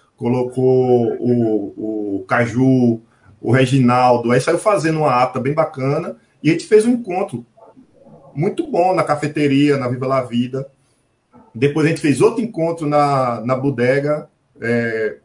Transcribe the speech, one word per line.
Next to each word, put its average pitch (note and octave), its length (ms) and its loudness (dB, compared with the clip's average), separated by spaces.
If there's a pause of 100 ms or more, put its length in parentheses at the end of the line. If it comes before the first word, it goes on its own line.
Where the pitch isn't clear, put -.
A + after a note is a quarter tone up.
(160)
colocou B2+ 920 2 (120)
o, G#2+ 1000 -2
o - 60 -14
Caju, A#2+ 720 2 (400)
o A#2 120 -2
Reginaldo, B2 800 4
aí C3 80 4
saiu F3 180 0
fazendo D#3+ 420 0
uma B2+ 220 2
ata B2+ 180 -2
bem C3 120 -2
bacana, D3+ 640 -2 (260)
e D3 60 2
a E3 40 4
gente - 140 -2
fez G#3+ 200 6
um B3 60 2
encontro F#3+ 520 -4 (880)
muito G#3+ 340 -4
bom F#3 260 0
na D#3+ 100 0
cafeteria, D3 720 0
na B2+ 100 -4
Viva B2+ 200 -4
La C3 160 -2
Vida. B2 440 -4 (880)
Depois C#3+ 320 0
a - 40 4
gente D#3+ 100 -4
fez C3+ 200 0
outro A3+ 220 2
encontro E3 440 -4
na, C#3 560 0
na B2+ 120 -2
bodega, C3+ 720 -2 (320)
é, A2+ 640 -2